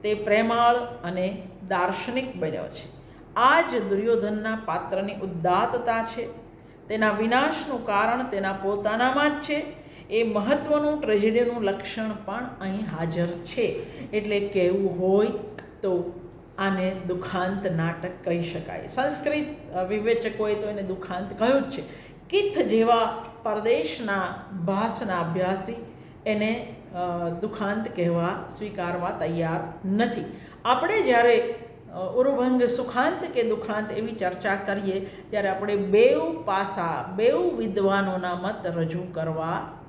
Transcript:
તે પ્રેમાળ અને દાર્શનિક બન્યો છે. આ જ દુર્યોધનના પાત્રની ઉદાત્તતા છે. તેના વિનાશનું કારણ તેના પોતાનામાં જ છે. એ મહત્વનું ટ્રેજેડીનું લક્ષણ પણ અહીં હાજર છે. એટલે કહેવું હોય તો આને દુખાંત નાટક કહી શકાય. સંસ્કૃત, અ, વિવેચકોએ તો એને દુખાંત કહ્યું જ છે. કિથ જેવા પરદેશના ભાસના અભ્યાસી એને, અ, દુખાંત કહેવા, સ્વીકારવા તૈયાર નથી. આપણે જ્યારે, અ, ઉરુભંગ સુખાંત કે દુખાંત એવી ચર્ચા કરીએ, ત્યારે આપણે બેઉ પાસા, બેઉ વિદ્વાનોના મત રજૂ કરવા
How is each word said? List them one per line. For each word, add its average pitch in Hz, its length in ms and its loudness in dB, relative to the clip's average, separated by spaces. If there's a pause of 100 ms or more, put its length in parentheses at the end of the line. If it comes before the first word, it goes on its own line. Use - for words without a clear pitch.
તે 208 120 0
પ્રેમાળ 226 640 4
અને 185 640 -4 (240)
દાર્શનિક 190 680 -2
બન્યો 156 320 -4
છે. - 200 -14 (480)
આ 285 260 6
જ 247 280 0
દુર્યોધનના 214 760 0
પાત્રની 190 480 -4
ઉદાત્તતા 214 920 2
છે. 226 240 -6 (600)
તેના 214 240 2
વિનાશનું 254 720 0
કારણ 226 380 2
તેના 196 300 -2
પોતાનામાં 220 760 2
જ 294 140 -2
છે. 302 360 -4 (300)
એ 220 140 2
મહત્વનું 294 760 2
ટ્રેજેડીનું 226 600 2
લક્ષણ 220 460 -2 (160)
પણ 240 240 -6 (120)
અહીં 190 180 -4
હાજર 170 480 -2
છે. 170 340 -4 (520)
એટલે 208 260 0
કહેવું 190 600 2
હોય 196 280 4 (540)
તો 175 380 -2 (380)
આને 190 340 0 (160)
દુખાંત 185 600 -2
નાટક 165 420 -2 (160)
કહી 170 180 0
શકાય. - 440 -8
સંસ્કૃત, 294 840 -2
અ, 185 100 0
વિવેચકોએ 214 720 0
તો 208 140 -4
એને 202 120 -6
દુખાંત 185 580 -6
કહ્યું 262 220 4
જ - 100 -6
છે. - 100 -8 (480)
કિથ 403 280 2
જેવા 226 680 4 (180)
પરદેશના 214 920 0 (300)
ભાસના 196 540 0
અભ્યાસી 185 680 -2 (400)
એને, 214 500 0 (200)
અ, 175 340 -2
દુખાંત 208 680 -4
કહેવા, 170 500 0 (120)
સ્વીકારવા 180 520 -4
તૈયાર 165 800 -2
નથી. 196 380 0 (400)
આપણે 339 360 4
જ્યારે, 240 540 6 (380)
અ, 170 40 -8 (180)
ઉરુભંગ 254 480 4
સુખાંત 262 600 0
કે 247 180 0
દુખાંત 214 480 -2
એવી 226 200 -4
ચર્ચા 196 440 -2
કરીએ, 196 500 -2 (240)
ત્યારે 202 180 0
આપણે 202 280 0
બેઉ 208 720 4
પાસા, 185 680 -2
બેઉ 285 420 2
વિદ્વાનોના 190 800 0
મત 190 320 -4
રજૂ 165 360 -2 (100)
કરવા 160 640 -4 (100)